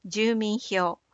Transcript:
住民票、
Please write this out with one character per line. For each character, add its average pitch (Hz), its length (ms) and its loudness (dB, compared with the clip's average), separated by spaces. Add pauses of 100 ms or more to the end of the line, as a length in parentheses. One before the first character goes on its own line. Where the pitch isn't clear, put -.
住 220 300 2
民 214 240 0
票、 180 400 -2 (160)